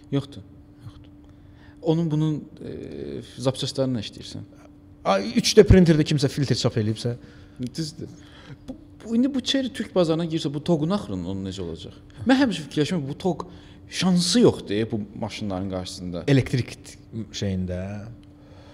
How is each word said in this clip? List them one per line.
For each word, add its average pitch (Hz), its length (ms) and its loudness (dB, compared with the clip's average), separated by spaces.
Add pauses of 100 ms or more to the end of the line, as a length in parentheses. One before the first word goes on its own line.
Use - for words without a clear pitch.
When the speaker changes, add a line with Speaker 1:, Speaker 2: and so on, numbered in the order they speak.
(120)
Speaker 1:
Yoxdur. 135 320 -4 (400)
Yoxdur. - 260 -20 (720)
Onun 165 280 2
bunun, 151 260 0 (240)
e, - 100 -10 (680)
zapçaslarını 131 680 -2
işləyirsən. - 400 -14 (600)
Speaker 2:
Ay, 196 220 0 (100)
üç - 160 2
D - 160 10
printerdə 165 400 8
kimsə 139 240 2
filtr 127 240 0
çap - 240 0
eləyibsə. 110 300 -2 (680)
Speaker 1:
Düzdür. 160 320 -10 (960)
Bu, 226 120 -2
indi 269 180 2
bu 262 60 0
Chery 262 320 0
türk - 220 -8
bazarına 165 320 2
girsə, 156 280 -2
bu 147 100 -6
toqun 160 260 2
axırının 139 360 -4
onu 95 220 -6
necə 95 140 -8
olacaq? 82 320 -10 (320)
Mən 254 140 6
həmişə 185 280 0
fikirləşirəm, 151 400 0
bu 143 100 -8
toq - 280 -4 (420)
şansı 180 520 2
yoxdur, 139 340 4
e, 110 160 0
bu 113 100 -4 (200)
maşınların 98 500 -6
qarşısında. 90 580 -8
Speaker 2:
Elektrik 131 480 2 (560)
şeyində. 92 480 -4 (920)